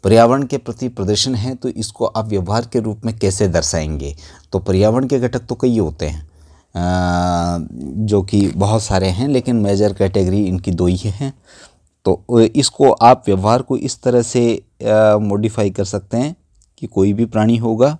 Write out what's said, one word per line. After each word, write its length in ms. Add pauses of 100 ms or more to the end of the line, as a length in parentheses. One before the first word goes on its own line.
पर्यावरण 400
के 140
प्रति 320
प्रदर्शन 460
है, 200
तो 140
इसको 360
आप 200
व्यवहार 400
के 140
रूप 260
में 140
कैसे 280
दर्शाएंगे? 680 (360)
तो 80
पर्यावरण 480
के 120
घटक 200
तो 160
कई 240
होते 280
हैं, 220 (460)
अ, 920 (280)
जो 280
कि 240
बहुत 360
सारे 240
हैं, 200
लेकिन 280
मेजर 380
कैटेगरी 520
इनकी 260
दो 140
ही 120
हैं। 460 (640)
तो 340
इसको 520
आप 340
व्यवहार 360
को 160
इस 240
तरह 200
से, 440 (160)
अ, 400
मॉडिफाई 480
कर 160
सकते 320
हैं 180 (420)
कि 100
कोई 260
भी 120
प्राणी 320
होगा 420